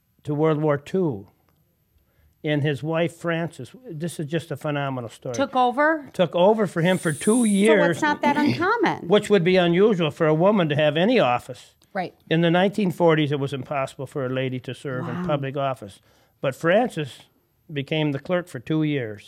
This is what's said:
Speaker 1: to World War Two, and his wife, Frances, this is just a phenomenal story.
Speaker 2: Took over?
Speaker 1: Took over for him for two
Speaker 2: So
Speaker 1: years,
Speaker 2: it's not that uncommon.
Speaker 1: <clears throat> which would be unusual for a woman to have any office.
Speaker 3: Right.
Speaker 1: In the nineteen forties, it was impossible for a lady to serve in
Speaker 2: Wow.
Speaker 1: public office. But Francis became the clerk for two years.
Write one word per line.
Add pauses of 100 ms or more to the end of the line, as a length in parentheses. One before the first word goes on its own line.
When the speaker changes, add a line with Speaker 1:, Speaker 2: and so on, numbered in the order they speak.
(240)
Speaker 1:
to
World
War
Two, (1160)
and
his
wife,
Frances, (160)
this
is
just
a
phenomenal
story.
Speaker 2:
Took
over?
Speaker 1:
Took
over
for
him
for
two
Speaker 2:
So
Speaker 1:
years,
Speaker 2:
it's
not
that
uncommon.
Speaker 1:
<clears throat>
which
would
be
unusual
for
a
woman
to
have
any
office. (180)
Speaker 3:
Right. (160)
Speaker 1:
In
the
nineteen
forties,
it
was
impossible
for
a
lady
to
serve
in
Speaker 2:
Wow.
Speaker 1:
public
office. (400)
But
Francis (520)
became
the
clerk
for
two
years.